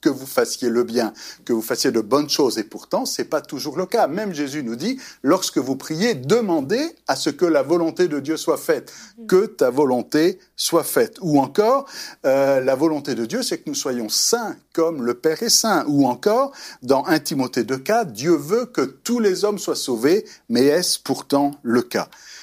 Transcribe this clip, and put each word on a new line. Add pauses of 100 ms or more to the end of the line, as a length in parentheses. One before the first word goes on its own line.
que
vous
fassiez
le
bien, (320)
que
vous
fassiez
de
bonnes
choses,
et
pourtant,
c'est
pas
toujours
le
cas.
Même
Jésus
nous
dit, (240)
lorsque
vous
priez,
demandez (220)
à
ce
que
la
volonté
de
Dieu
soit
faite, (340)
que
ta
volonté (200)
soit
faite.
Ou
encore, (360)
euh,
la
volonté
de
Dieu,
c'est
que
nous
soyons
saints (160)
comme
le
Père
est
saint.
Ou
encore, (320)
dans
un
Timothée
deux
quatre,
Dieu
veut
que
tous
les
hommes
soient
sauvés, (240)
mais
est-ce
pourtant (120)
le
cas ? (340)